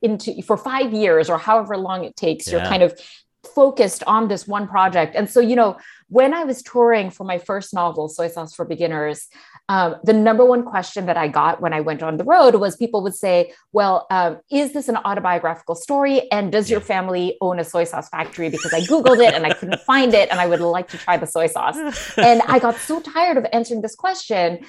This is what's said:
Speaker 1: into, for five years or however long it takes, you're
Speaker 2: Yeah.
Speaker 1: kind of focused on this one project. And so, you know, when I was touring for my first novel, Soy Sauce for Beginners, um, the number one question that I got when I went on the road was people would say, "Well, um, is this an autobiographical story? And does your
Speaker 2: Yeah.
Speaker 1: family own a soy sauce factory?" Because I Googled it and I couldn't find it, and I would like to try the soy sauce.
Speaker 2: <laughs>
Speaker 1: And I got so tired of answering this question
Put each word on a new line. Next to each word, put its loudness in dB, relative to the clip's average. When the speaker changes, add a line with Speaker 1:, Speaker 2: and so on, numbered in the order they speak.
Speaker 1:
into, -4
for 0
five -4
years 2
or 0
however 0
long -6
it -16
takes, -4
you're 0
Speaker 2:
Yeah. -4
Speaker 1:
kind 2
of 0
focused 2
on 2
this -6
one -6
project. 0
And -2
so, 4
you 2
know, 2
when 4
I -4
was -6
touring 2
for -14
my -6
first -8
novel, -4
Soy -6
Sauce -10
for -8
Beginners, -6
um, 0
the 4
number 6
one 4
question -6
that 0
I -2
got 0
when -2
I -2
went -6
on -4
the -4
road 6
was 0
people -2
would -6
say, 0
"Well, 2
um, 0
is -2
this -6
an -2
autobiographical -4
story? -2
And -2
does -2
your 0
Speaker 2:
Yeah. -18
Speaker 1:
family -4
own -2
a -4
soy -2
sauce -10
factory?" -8
Because -6
I 0
Googled 4
it 6
and -2
I 0
couldn't -6
find 2
it, 4
and -2
I 0
would 0
like -2
to -16
try 0
the -4
soy -2
sauce. -4
Speaker 2:
<laughs> -8
Speaker 1:
And 6
I 6
got 0
so -8
tired -2
of -2
answering -2
this -10
question -4